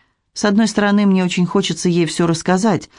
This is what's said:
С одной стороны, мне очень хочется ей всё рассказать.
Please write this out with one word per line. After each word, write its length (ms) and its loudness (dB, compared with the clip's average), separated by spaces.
С 80 -6
одной 240 2
стороны, 380 0
мне 180 2
очень 220 0
хочется 420 -2
ей 180 2
всё 220 -2
рассказать. 720 0